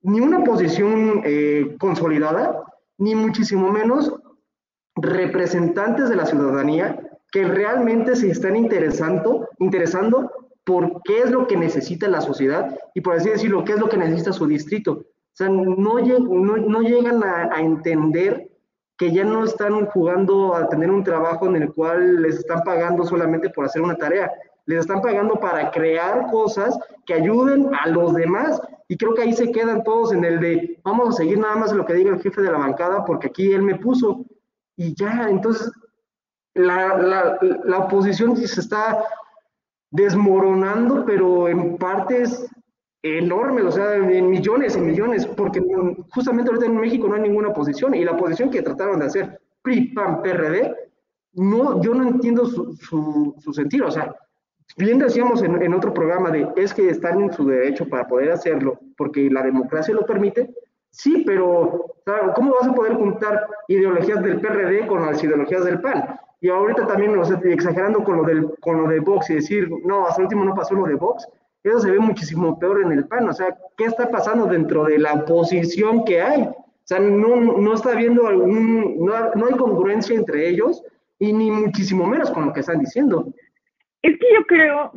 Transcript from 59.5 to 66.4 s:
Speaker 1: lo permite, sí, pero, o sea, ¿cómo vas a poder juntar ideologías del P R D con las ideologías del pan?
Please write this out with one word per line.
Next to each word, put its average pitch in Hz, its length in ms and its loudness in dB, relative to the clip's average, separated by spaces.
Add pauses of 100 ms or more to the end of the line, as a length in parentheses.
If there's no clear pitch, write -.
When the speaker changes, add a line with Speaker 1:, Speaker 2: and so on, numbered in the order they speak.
Speaker 1:
lo 214 100 0
permite, 208 460 0 (400)
sí, - 360 0
pero, 190 220 2
o - 560 0
sea, 202 300 -2
¿cómo 262 180 2
vas 254 160 2
a 254 60 0
poder 233 200 2
juntar 208 520 -2 (220)
ideologías 190 540 2
del 185 180 -2
P - 60 -4
R 190 240 -2
D 208 160 0
con 185 200 -2
las 151 180 -2
ideologías 151 400 0
del 180 160 -2
pan? - 380 -4 (240)